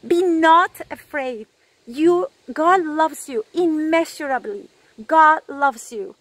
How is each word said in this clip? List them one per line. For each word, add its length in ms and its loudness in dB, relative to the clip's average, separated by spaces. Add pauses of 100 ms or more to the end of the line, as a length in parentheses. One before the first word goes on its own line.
Be 180 0
not 480 4 (180)
afraid. 580 -10 (380)
You, 420 0 (240)
God 340 2
loves 440 -2
you 140 -4 (100)
immeasurably. 1160 -2 (360)
God 420 4
loves 440 -4
you. 300 -10